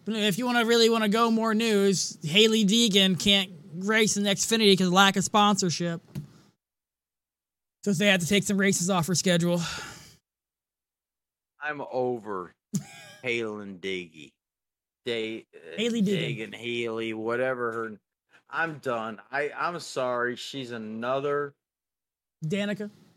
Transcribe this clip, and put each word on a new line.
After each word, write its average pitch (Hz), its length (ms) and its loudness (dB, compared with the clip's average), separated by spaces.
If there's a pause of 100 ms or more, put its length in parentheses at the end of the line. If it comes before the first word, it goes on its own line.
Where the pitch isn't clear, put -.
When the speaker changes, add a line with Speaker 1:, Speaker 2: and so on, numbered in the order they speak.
Speaker 1:
If 208 300 -2
you 247 80 -4
wanna 240 200 2
really 233 240 6
wanna 220 200 2
go 226 220 4
more 220 240 2
news, 202 600 2 (100)
Hailie 220 380 6
Deegan 196 540 4
can't 196 300 2 (260)
race 214 420 0
in 202 60 -2
Xfinity 202 540 4
'cause 185 100 2
of 175 60 2
lack 196 240 6
of 190 60 0
sponsorship. 185 800 0 (1800)
So 202 100 0
they 202 140 2
had 190 140 4
to 156 60 -2
take 202 160 2
some 202 140 0
races 196 320 2
off 180 180 2
her 185 80 0
schedule. 175 460 2 (2000)
Speaker 2:
I'm 147 200 -6 (100)
over 107 640 -4 (200)
<laughs> - 100 -4 (400)
Hailie 107 500 -4
Deegan. 85 580 -10 (720)
Day, 113 400 -6 (100)
uh, 82 220 -16
Speaker 1:
Hailie 226 240 -2
Deegan. 185 360 -2 (140)
Speaker 2:
Deegan, 107 40 -16
Haley, 113 580 -6
whatever 120 580 -4
her, 113 280 -10 (500)
I'm 151 300 -6
done. 113 400 -6 (120)
I, 139 260 -4
I'm 165 220 -6
sorry. 123 560 -4
She's 123 360 -12
another 131 840 -6 (920)
Speaker 1:
Danica? 202 460 -4 (260)